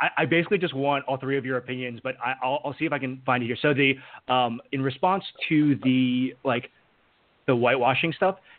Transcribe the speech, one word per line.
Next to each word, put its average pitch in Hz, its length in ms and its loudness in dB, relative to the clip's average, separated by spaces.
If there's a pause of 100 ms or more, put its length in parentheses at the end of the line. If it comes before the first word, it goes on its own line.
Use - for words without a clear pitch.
I, 160 80 0 (100)
I 160 60 2
basically 165 320 2
just 165 160 -2
want 139 320 0
all 135 120 -4
three 135 200 -2
of 123 80 -4
your 131 120 -2
opinions, 123 440 -8
but 131 220 -8
I, 127 180 -2
I'll, 135 220 -2
I'll 139 160 -6
see 156 60 -2
if 160 80 -2
I 143 60 -2
can 131 260 -8
find 123 180 0
it 117 40 -6
here. 117 140 -4
So 151 120 4
the, 135 220 4 (380)
um, 123 280 0 (100)
in 135 100 -4
response 180 440 0 (240)
to 151 340 4
the, 127 520 2 (100)
like, 123 240 -2 (760)
the 131 80 6
whitewashing 127 600 2
stuff, 190 220 2 (220)